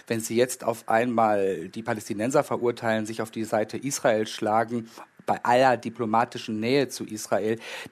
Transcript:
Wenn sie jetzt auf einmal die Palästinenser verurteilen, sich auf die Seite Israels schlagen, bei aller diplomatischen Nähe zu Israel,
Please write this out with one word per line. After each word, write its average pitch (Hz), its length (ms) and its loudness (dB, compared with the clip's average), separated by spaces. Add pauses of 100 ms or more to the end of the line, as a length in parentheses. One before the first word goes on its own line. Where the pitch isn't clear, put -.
Wenn 113 140 -2
sie 113 160 -4
jetzt 127 260 2
auf 113 240 -2
einmal 107 800 2
die 110 160 -12
Palästinenser 117 640 0
verurteilen, 117 600 0
sich 113 160 -6
auf 110 100 -6
die 113 120 -6
Seite 110 340 -2
Israels 110 540 0
schlagen, 113 580 0 (420)
bei 98 140 -4
aller 123 320 6
diplomatischen 113 840 -2
Nähe 127 300 2
zu - 160 -10
Israel, 107 520 -2 (340)